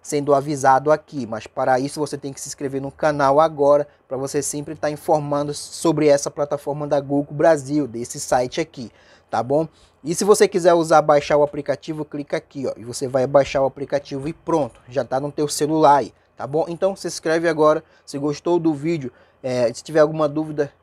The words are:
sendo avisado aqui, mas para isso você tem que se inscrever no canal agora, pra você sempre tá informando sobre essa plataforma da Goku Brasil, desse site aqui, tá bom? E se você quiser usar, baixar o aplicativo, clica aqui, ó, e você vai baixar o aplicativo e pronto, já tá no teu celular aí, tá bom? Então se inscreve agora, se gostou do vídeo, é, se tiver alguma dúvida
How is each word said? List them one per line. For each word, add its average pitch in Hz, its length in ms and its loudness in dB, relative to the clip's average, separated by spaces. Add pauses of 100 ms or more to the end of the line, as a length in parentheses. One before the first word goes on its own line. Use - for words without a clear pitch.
sendo 143 320 -2
avisado 139 600 2
aqui, 147 340 -6
mas 110 180 -10
para 131 320 0
isso 139 220 -6
você 147 180 -6
tem 139 140 -10
que 135 80 -16
se - 80 -12
inscrever 139 340 -8
no 139 80 -8
canal 143 500 2
agora, 147 460 4 (220)
pra 131 80 -8
você 139 260 -4
sempre 147 320 -8
tá 151 160 -4
informando 147 640 -2
sobre 156 540 0
essa 143 240 4
plataforma 147 560 -6
da 143 140 0
Goku 143 320 -2
Brasil, 147 520 2
desse 117 320 -10
site 127 440 -2
aqui, 131 280 -10 (400)
tá 110 140 -2
bom? 143 240 0 (340)
E 160 140 -4
se - 80 -2
você 202 240 6
quiser 180 260 4
usar, 160 280 6
baixar 151 340 2
o 147 80 6
aplicativo, 147 640 -6
clica 147 320 -8
aqui, - 280 -10
ó, - 120 -4
e 95 80 -18
você 120 240 -8
vai 131 180 0
baixar 139 340 2
o 135 40 2
aplicativo 139 640 -6
e 165 40 -10
pronto, 156 540 -4
já 127 160 -4
tá 127 160 -4
no 147 140 -8
teu 151 160 -2
celular 151 480 4
aí, 135 160 -2 (220)
tá 113 120 -10
bom? 143 220 -2
Então 190 260 -4
se - 100 -16
inscreve 165 440 -2
agora, 156 340 4 (220)
se - 120 -12
gostou 147 400 -2
do 160 160 0
vídeo, 143 380 -4 (320)
é, 123 280 0
se - 120 -14
tiver 156 160 0
alguma 156 300 4
dúvida 147 420 -4 (120)